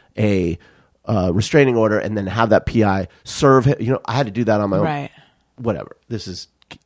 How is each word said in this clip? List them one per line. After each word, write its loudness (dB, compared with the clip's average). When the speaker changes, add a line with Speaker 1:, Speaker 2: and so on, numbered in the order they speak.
Speaker 1:
a, 0
uh, 0
restraining 2
order 2
and -4
then -4
have 0
that 4
P 2
I 0
serve 4
hi-, 2
you -2
know, -4
I -6
had 0
to -8
do -2
that 2
on 0
my 0
own. 0
Speaker 2:
Right. -4
Speaker 1:
Whatever. -6
This -8
is, -14